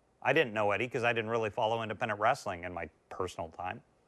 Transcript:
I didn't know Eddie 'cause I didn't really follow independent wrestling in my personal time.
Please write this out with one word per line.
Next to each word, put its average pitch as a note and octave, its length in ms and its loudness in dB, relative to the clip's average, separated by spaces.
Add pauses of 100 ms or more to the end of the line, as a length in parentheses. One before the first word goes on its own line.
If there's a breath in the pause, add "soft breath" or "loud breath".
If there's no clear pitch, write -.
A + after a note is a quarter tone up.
(220)
I B2 100 2
didn't C#3+ 220 4
know G#2 180 2
Eddie G2+ 160 2
'cause A#2+ 160 -2
I A#2+ 80 4
didn't A2+ 200 0
really A2+ 180 2
follow A2+ 320 0
independent G#2+ 380 -2
wrestling G#2 440 0
in F2+ 100 -6
my E2+ 140 -6 (220)
personal F2+ 400 -6
time. F2+ 320 -8 (260)